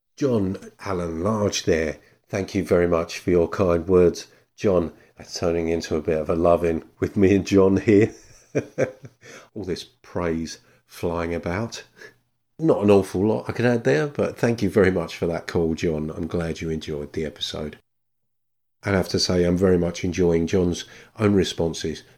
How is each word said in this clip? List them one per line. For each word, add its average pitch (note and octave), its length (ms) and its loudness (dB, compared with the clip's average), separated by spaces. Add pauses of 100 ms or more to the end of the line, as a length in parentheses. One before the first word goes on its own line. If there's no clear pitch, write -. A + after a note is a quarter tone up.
(160)
John G#2+ 640 -2
Allen F2 420 -6
Large G#2 400 0
there. D#2+ 380 0 (280)
Thank G2 260 -6
you F#2 100 0
very F2 240 2
much E2+ 300 -2
for - 100 -6
your F2 180 4
kind E2+ 400 0
words. F2+ 400 4 (300)
John, F2 380 0 (240)
that's - 200 -16
turning E2+ 300 -2
into E2 280 -4
a D#2 40 -4
bit D#2+ 180 -2
of D2+ 120 -2
a F2+ 40 0
loving E2+ 480 2 (160)
with F#2 160 -4
me G2 200 6
and F#2+ 120 2
John G2 300 6
here. G#2+ 380 4 (760)
<laughs> - 680 -20
All G#2 100 -10
this F2 200 -6
praise E2 720 -6 (300)
flying E2+ 480 -4
about. F2 500 -6 (720)
Not C#3 260 2
an G#2 60 6
awful G2 360 4
lot A2+ 240 -2
I - 20 -6
could A#2 140 -2
add A#2+ 180 0
there, D3 220 2
but G#2 320 -4
thank A#2 240 0
you F#2+ 80 0
very F#2+ 200 4
much E2+ 240 -4
for - 120 -4
that E2+ 200 -4
call, E2 280 0
John. D#2 360 -4
I'm E2 160 -8
glad E2 360 -6
you E2 80 -4
enjoyed D2+ 420 -8
the D#2+ 140 -6
episode. D2+ 520 -10 (1040)
I G2+ 100 -2
have F2+ 180 2
to F#2+ 80 0
say, F2+ 260 2
I'm F2 140 2
very F#2 180 4
much F2 260 -2
enjoying E2+ 440 2
John's F2+ 400 -2 (320)
own G#2 160 2
responses E2 680 -2 (160)